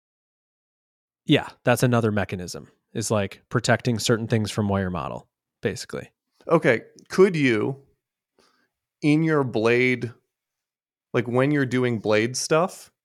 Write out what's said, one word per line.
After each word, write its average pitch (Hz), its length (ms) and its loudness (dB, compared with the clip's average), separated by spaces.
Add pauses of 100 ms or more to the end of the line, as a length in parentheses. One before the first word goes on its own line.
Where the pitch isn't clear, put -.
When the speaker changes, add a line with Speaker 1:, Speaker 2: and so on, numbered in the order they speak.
(1300)
Speaker 1:
yeah, 147 220 2 (160)
that's 120 180 2
another 117 300 2
mechanism, 90 560 -6 (240)
is, 113 180 -6
like, 101 380 -4
protecting 120 500 0
certain 113 300 0
things 107 240 0
from 107 160 -2
wire 98 220 -2
model, 67 380 -8 (340)
basically. - 480 -8 (380)
Speaker 2:
Okay. 156 340 2 (260)
Could 185 260 4
you, 131 480 0 (1200)
in 151 220 2
your 156 180 2
Blade, 120 680 0 (1000)
like, 120 140 0
when 127 240 0
you're 143 160 0
doing 120 320 -2
Blade 107 380 0
stuff, - 560 -4 (120)